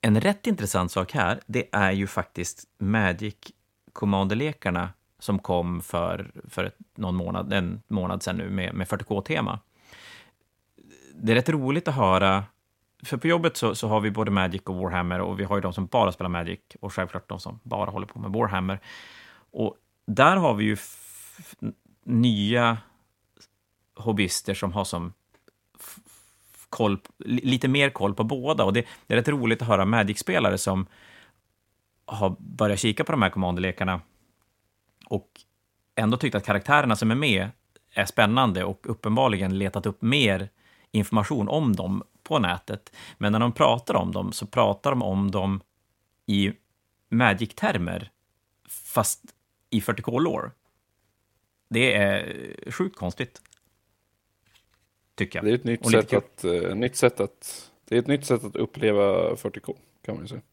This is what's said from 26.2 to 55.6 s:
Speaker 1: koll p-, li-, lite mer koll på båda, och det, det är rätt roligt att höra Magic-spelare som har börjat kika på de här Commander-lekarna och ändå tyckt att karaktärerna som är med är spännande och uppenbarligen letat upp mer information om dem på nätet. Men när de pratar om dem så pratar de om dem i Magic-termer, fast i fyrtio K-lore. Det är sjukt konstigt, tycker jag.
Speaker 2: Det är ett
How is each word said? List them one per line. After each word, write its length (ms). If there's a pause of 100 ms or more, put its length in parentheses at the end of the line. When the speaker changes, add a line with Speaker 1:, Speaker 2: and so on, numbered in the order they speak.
Speaker 1:
koll 300
p-, 200
li-, 260
lite 240
mer 220
koll 240
på 100
båda, 400
och 80
det, 140 (200)
det 80
är 40
rätt 100
roligt 340
att 60
höra 160
Magic-spelare 720
som 280 (1160)
har 340
börjat 400
kika 260
på 80
de 100
här 80
Commander-lekarna 680 (1080)
och 220 (680)
ändå 220
tyckt 180
att 100
karaktärerna 520
som 140
är 40
med 360 (400)
är 140
spännande 600
och 260
uppenbarligen 680
letat 280
upp 160
mer 460 (420)
information 580
om 280
dem 260 (200)
på 160
nätet. 540 (260)
Men 140
när 60
de 140
pratar 420
om 180
dem 200
så 140
pratar 440
de 120
om 280
dem 300 (680)
i 260 (560)
Magic-termer, 1000 (580)
fast 520 (500)
i 100
fyrtio 220
K-lore. 480 (1160)
Det 280
är 760
sjukt 240
konstigt, 460 (1700)
tycker 240
jag. 80
Speaker 2:
Det 40
är 40
ett 100